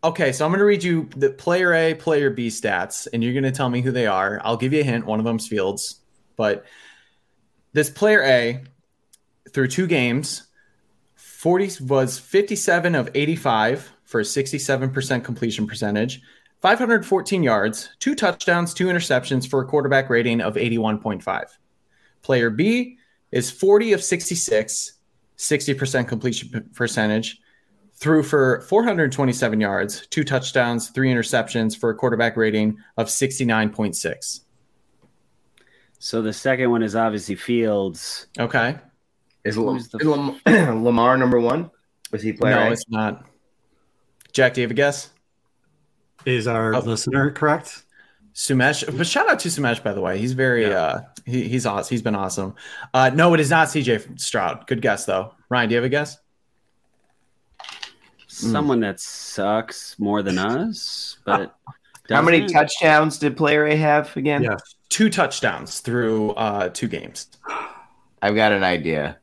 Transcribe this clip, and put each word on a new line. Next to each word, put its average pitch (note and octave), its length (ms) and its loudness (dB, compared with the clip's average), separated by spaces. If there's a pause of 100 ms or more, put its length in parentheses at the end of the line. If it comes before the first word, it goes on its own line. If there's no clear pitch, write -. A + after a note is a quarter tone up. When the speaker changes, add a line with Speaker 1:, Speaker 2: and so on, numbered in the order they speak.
Speaker 1:
Okay, D#3+ 300 0
so C#3+ 120 -2
I'm D#3 80 0
gonna G3 120 2
read G3+ 180 4
you E3 340 -2
the C3+ 140 2
player F3 440 0
A, E3 200 2
player D3 360 0
B A#2 180 -4
stats, G2 640 -4
and A#2 100 -2
you're B2 120 -2
gonna C3+ 180 0
tell C3 180 -2
me B2 100 -2
who C3 120 -2
they A#2+ 140 0
are. G2 380 0
I'll A2+ 120 0
give B2+ 160 -2
you D3+ 80 2
a C#3+ 40 2
hint. A#2 220 0
One G#2+ 120 -2
of A2 60 0
them's A2+ 220 -2
Fields. G2+ 540 -4 (360)
But G#2 280 0 (1080)
this D3 180 2
player G#3+ 320 4
A, B2 400 2 (920)
through C3 160 0
two F3+ 180 -2
games, C3+ 600 -2 (680)
forty F#3 560 0 (140)
was C3 340 0
fifty-seven F#3 760 0
of B2+ 200 0
eighty-five C#3+ 760 0 (140)
for - 160 -2
a G#2 40 0
sixty-seven C3+ 680 -2
percent C3 340 -2
completion A2 420 -4
percentage, G#2+ 540 -2 (400)
five G3+ 180 4
hundred A3+ 260 2
fourteen F#3+ 380 0
yards, A2 560 0
two C#4+ 160 -2
touchdowns, F3 600 0
two F3+ 120 -2
interceptions C#3 640 0
for C3+ 120 0
a C3 60 -6
quarterback C3+ 440 2
rating A#2 300 2
of G#2+ 160 -2
eighty-one A2 420 0
point G2+ 240 -6
five. - 240 -4 (760)
Player A#2 280 2
B A3+ 480 0 (340)
is - 180 -2
forty G#3 440 4
of F3 100 -2
sixty-six, - 880 -2 (440)
sixty C#3+ 380 -2
percent C3 320 -2
completion A#2+ 440 -6
p-, A#2+ 100 -6 (140)
percentage, A2 680 -2 (560)
threw D#3 260 2
for C3+ 400 2
four G#3+ 220 2
hundred F3 260 2
twenty-seven B2 500 0
yards, G2 480 -2
two - 140 -2
touchdowns, B2 680 -2
three C3 220 0
interceptions A2+ 640 0
for A#2 140 0
a G#2+ 60 -2
quarterback A#2 400 0
rating G#2+ 420 2 (180)
of A2+ 140 -2
sixty-nine A#2 600 0
point G#2+ 260 -4
six. - 460 -8 (1600)
Speaker 2:
So - 240 -4
the G#2+ 120 -2
second B2+ 360 0
one A#2 120 2
is G#2 120 -2
obviously G#2+ 400 -2
Fields. G#2 920 -2 (120)
Speaker 1:
Okay. A#2+ 380 -2 (640)
Speaker 3:
Is G#2 140 -4
Lam-, A2+ 200 -2
Speaker 2:
Who's A#2+ 120 -10
the A2+ 100 -12
Speaker 3:
is D#3 80 0
Lam-, C#3+ 360 -2
<clears throat> B2 420 4
Lamar A#2+ 320 4
number B2 240 4
one? C#3 300 0 (420)
Was G2+ 100 -8
he G#2+ 120 -2
player G#2+ 220 2
Speaker 1:
No, G#2+ 120 4
Speaker 3:
A? - 40 2
Speaker 1:
it's A2+ 180 -4
not. G#2+ 340 -4 (1080)
Jack, B2+ 220 4
do C3 60 -2
you B2 60 2
have A2 40 -6
a A#2 40 -6
guess? C#3+ 360 0 (1160)
Speaker 4:
Is A#2+ 200 0
our A2+ 280 0
Speaker 1:
Oh. B2+ 60 2
Speaker 4:
listener B2+ 500 0
correct? D3 540 -2 (500)
Speaker 1:
Sumesh, C3+ 500 2 (140)
but E3+ 80 0
shout E4+ 240 2
out C#4 100 2
to F3+ 80 -4
Sumesh, C3+ 340 -2
by G#2 120 -4
the G2 60 -4
way. F#2 180 -2
He's A#2+ 140 -2
very, B2+ 340 2
Speaker 4:
Yeah. G2 120 2
Speaker 1:
uh, D#2+ 220 -2 (240)
he, B2 240 -4
he's A#2+ 180 -2
awes-, G2+ 220 -2
he's A#2 140 -2
been A2 140 -2
awesome. G2 380 -4 (380)
Uh, C3 220 6
no, E3+ 180 6
it E3 80 4
is C#3+ 80 2
not D#3+ 220 4
C D#3 100 -2
J A#2+ 200 0 (160)
Stroud. - 500 -4
Good A#2+ 160 -2
guess, G#2+ 240 0
though. F#2+ 280 -2 (140)
Ryan, A#2+ 220 2
do A#2 40 2
you - 40 2
have A#2+ 60 0
a C3 40 0
guess? C#3+ 300 -2 (2000)
Speaker 2:
Someone A#2 540 0
that G2+ 200 -2
sucks - 960 -6
more G#2 240 0
than F#2 160 -2
us, C#3 840 -6
but - 300 -2 (280)
Speaker 3:
<laughs> - 280 -16
How A#2+ 100 4
many F3 200 6
Speaker 2:
doesn't. G3 140 -4
Speaker 3:
touchdowns D#3 640 4
did C#3+ 180 -2
player D3+ 300 2
A D3+ 100 2
have D3+ 400 2
again? C#3+ 260 0
Speaker 4:
Yes. G#2+ 180 -2 (280)
Speaker 1:
Two A3 200 2
touchdowns B2+ 720 -2
through, A2 520 0
uh, G2+ 380 -2
two - 180 -6
games. - 400 -10 (920)
Speaker 3:
I've G#2 140 0
got G#2+ 180 6
an G2 120 2
idea. D#2+ 580 -2